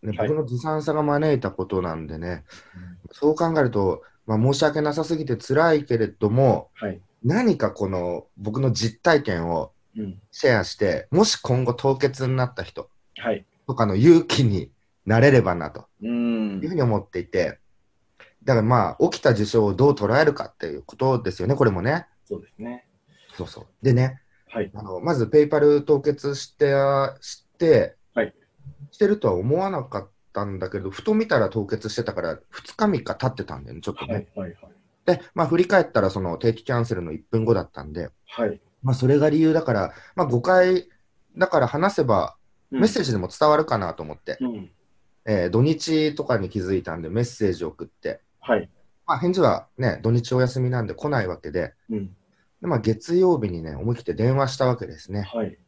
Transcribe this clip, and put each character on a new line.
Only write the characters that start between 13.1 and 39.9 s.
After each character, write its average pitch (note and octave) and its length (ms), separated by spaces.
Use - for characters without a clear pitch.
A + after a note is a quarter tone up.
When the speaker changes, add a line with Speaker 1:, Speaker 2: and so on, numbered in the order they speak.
Speaker 2:
は A2+ 160
い。 - 140
Speaker 1:
と C3 80
か A#2 120
の G2 100
勇 E3 280
気 - 200
に G2 260
な A2 160
れ C#3 100
れ B2+ 120
ば F2+ 120
な D#2+ 160
と - 160
Speaker 2:
う A2+ 80
ん。 A#2+ 520
Speaker 1:
い - 40
う - 20
ふ F3 40
う - 20
に D#3 80
思 A2 160
っ F#2+ 100
て F#2 100
い F2 80
て、 E2+ 320
だ C3+ 100
か A2+ 60
ら - 20
ま A2 360
あ、 C#3+ 120
起 - 80
き - 40
た B2+ 120
事 G#2 100
象 A2 200
を G2+ 100
ど C3+ 160
う - 20
捉 G#2+ 260
え D#3 60
る D3 100
か - 120
っ - 100
て - 100
い D2 100
う - 60
こ - 140
と C3 260
で F#2 100
す F2+ 100
よ F#2+ 60
ね、 C3 60
こ C3+ 100
れ A2 60
も F2+ 120
ね。 D3+ 240
Speaker 2:
そ F#2+ 140
う - 40
で - 60
す - 100
ね。 A#2+ 280
Speaker 1:
そ F#2 80
う E2 40
そ - 140
う。 - 40
で C3 100
ね、 B2+ 280
Speaker 2:
は A2+ 120
い。 G2 120
Speaker 1:
あ G#2+ 80
の、 F#2 180
ま D#3 140
ず A#2+ 120
ペ D3+ 160
イ D3 60
パ D3+ 120
ル D3 240
凍 D3 160
結 C#3+ 340
し - 220
て、 C#3 180
し - 260
て、 D#3 380
Speaker 2:
は A#2 80
い。 G#2+ 120
Speaker 1:
し - 80
て G#3 80
る G#3 120
と B2+ 100
は F#2+ 60
思 A#2 240
わ F#3+ 120
な D3 140
か G#2 160
っ G2 80
た G2+ 120
ん G2 140
だ F#2 120
け G2 100
ど、 F#2 100
ふ - 140
と G#3+ 100
見 A3 140
た C#3+ 100
ら G#2 100
凍 G#2 180
結 A2 220
し - 60
て - 100
た G2+ 100
か F2 80
ら、 D#2+ 160
二 - 260
日 G#3+ 100
三 F3 180
日 - 100
経 - 140
っ C3 60
て F#2+ 100
た D2+ 120
ん C#2 80
だ A#1+ 60
よ C2 60
ね、 E2+ 40
ち - 80
ょ F#2+ 40
っ - 40
と - 100
ね。 A#2 80
Speaker 2:
は G2 60
い、 - 60
は F#2 120
い、 F2 140
は - 80
い。 - 20
Speaker 1:
で、 F3+ 140
ま E3+ 100
あ、 - 20
振 E3 120
り F3+ 80
返 F#3 160
っ - 100
た A2 80
ら F#2+ 100
そ G2 100
の F2 180
定 A2+ 160
期 - 100
キ - 80
ャ A#2+ 80
ン A#2 60
セ A#2 80
ル F2+ 80
の E2 100
一 D#2+ 60
分 A2+ 140
後 A2+ 100
だ F#2 80
っ - 80
た C#2+ 120
ん D2 100
で、 E2 180
Speaker 2:
は A#2 200
い。 - 140
Speaker 1:
ま B2+ 100
あ、 - 20
そ C3 120
れ C#3 120
が D3+ 120
理 D3+ 100
由 D#3+ 120
だ D#3+ 100
か C3 100
ら、 G2 200